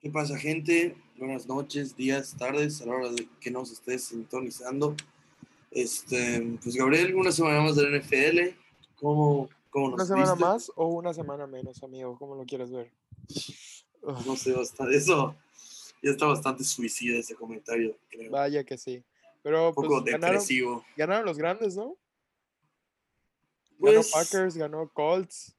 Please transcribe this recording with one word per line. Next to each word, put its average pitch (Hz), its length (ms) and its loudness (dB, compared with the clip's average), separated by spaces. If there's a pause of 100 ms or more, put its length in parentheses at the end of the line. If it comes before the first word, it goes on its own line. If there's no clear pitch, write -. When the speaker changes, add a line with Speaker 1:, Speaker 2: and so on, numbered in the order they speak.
Speaker 1:
¿Qué 147 60 -8
pasa, 147 260 -2
gente? 160 580 0 (200)
Buenas 131 320 -8
noches, 139 480 -6
días, 135 420 -2
tardes, 147 420 0
a 120 60 -10
la 120 60 -4
hora 127 180 -2
de 117 180 -4 (120)
que 123 100 -8
nos 127 220 -8
estés 123 320 -6
sintonizando. 127 920 -4 (760)
Este, 120 920 -2
pues, 120 140 -6
Gabriel, 160 400 4
una 185 160 4
semana 151 280 4
más 151 140 4
de 147 80 6
la 143 60 4
N 143 100 0
F 139 300 2
L. 175 280 2 (380)
¿Cómo, 147 540 4 (200)
cómo 139 180 0
Speaker 2:
¿Una 127 100 -2
Speaker 1:
nos 185 100 2
Speaker 2:
semana 190 280 4
Speaker 1:
viste? 170 100 4
Speaker 2:
más 208 320 2
o 165 100 2
una 170 260 -2
semana 143 360 -8
menos, 131 340 -12
amigo? 131 380 -10
¿Cómo 139 160 -14
lo 131 80 -10
quieres 127 260 -8
ver? 120 220 -10 (1300)
Speaker 1:
No 131 120 -4
sé, 131 160 -2
bastante, 127 440 -2
eso 151 380 2 (640)
ya 139 120 2
está 135 140 2
bastante 135 360 0
suicida 120 560 -4
ese 113 160 -8
comentario, 113 640 -4 (100)
creo. 113 220 -16
Speaker 2:
Vaya 143 320 0
que 127 160 -10
sí. 123 260 -12 (380)
Pero, 160 280 2
Speaker 1:
Un 156 40 -6
poco 156 140 0
Speaker 2:
pues, 131 160 2
ganaron, 165 320 2
Speaker 1:
depresivo. 123 480 0 (120)
Speaker 2:
ganaron 190 300 0
los 165 100 -2
grandes, 185 380 -2
¿no? 240 220 -8 (1800)
Ganó 151 220 10
Speaker 1:
Pues, 151 100 -2
Speaker 2:
Packers, 170 440 2
ganó 156 320 -4
Colts. 175 720 -2